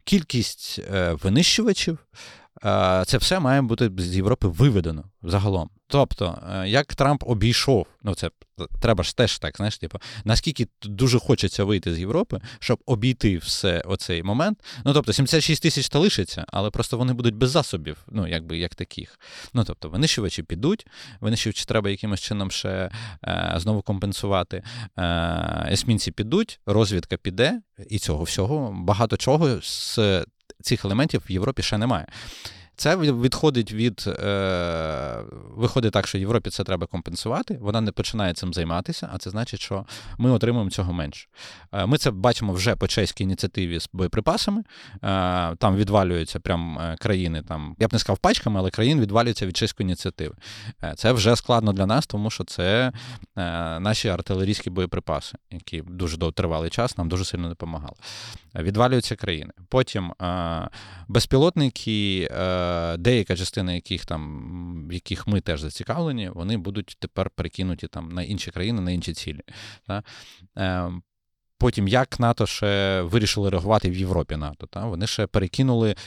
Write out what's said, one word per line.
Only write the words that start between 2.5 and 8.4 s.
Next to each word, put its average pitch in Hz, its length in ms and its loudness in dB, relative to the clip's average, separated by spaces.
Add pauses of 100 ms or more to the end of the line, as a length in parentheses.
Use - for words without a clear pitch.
Е, 92 420 4
це 127 100 2
все 185 220 2
має 139 220 6
бути 117 360 2
з 90 180 -2
Європи 98 320 2
виведено 85 560 4 (200)
загалом. 92 460 2 (180)
Тобто, 120 540 2 (100)
е, 95 180 -2
як 135 260 2
Трамп 139 300 2
обійшов, 117 640 2 (160)
ну, 98 120 -2
це - 140 -4 (520)